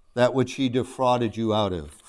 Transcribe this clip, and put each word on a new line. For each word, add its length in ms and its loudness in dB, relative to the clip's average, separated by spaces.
that 200 4
which 200 0
he 140 -2
defrauded 680 0
you 160 0
out 180 0
of, 260 -8